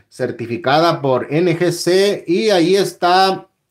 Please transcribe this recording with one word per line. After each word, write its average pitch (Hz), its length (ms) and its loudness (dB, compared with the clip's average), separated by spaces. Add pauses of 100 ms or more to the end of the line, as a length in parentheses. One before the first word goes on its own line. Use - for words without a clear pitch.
(120)
Certificada 131 880 -2
por 131 300 0
N 165 280 0
G 175 140 0
C, 190 540 0
y 208 240 0
ahí 180 260 2
está 185 720 0 (220)